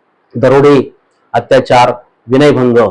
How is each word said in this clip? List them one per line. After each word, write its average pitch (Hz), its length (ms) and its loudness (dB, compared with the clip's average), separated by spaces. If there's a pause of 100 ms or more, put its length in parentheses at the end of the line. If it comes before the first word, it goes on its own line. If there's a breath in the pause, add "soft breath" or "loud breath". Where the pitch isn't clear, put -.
(360)
दरोडे, 135 580 0 (380)
अत्याचार, 123 600 0 (340)
विनयभंग 127 520 0 (120)